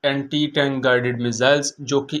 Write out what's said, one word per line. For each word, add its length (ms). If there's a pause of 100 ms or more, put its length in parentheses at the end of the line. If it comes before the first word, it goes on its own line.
एंटी 440
टैंक 360
गाइडेड 380
मिसाइल्स 600
जो 220
कि 160